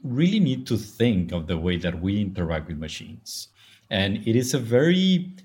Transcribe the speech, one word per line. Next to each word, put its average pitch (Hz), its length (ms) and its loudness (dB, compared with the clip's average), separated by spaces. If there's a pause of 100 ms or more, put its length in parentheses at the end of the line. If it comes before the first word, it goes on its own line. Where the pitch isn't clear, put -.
really 170 340 2
need 127 260 0
to 117 120 0
think 98 560 0
of 82 140 -4
the 87 100 -2
way 87 180 0
that 82 240 -4
we 98 220 0
interact 85 480 -4
with 78 80 -8
machines. - 720 -12 (400)
And 101 360 0
it 113 120 4
is 127 160 0
a 143 40 0
very 165 760 4 (120)